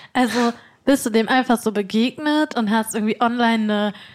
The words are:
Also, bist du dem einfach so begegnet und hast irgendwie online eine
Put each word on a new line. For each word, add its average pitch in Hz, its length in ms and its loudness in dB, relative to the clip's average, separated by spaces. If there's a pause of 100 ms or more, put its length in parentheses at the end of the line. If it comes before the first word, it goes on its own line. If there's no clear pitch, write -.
(140)
Also, 240 400 2 (320)
bist 269 180 2
du 240 60 -2
dem 220 180 2
einfach 254 320 2
so 220 120 -2
begegnet 254 840 0
und 220 140 -2
hast 220 240 -2
irgendwie 220 260 -2
online 233 420 0
eine 208 300 -2 (220)